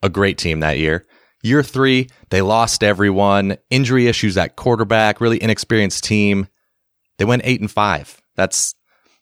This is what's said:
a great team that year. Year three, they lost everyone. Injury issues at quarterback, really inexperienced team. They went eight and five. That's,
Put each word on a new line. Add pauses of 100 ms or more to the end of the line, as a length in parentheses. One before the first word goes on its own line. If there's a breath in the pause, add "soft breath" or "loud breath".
a
great
team
that
year. (380 soft breath)
Year
three, (220 soft breath)
they
lost
everyone. (120)
Injury
issues
at
quarterback,
really
inexperienced
team. (680)
They
went
eight
and
five. (140)
That's, (460)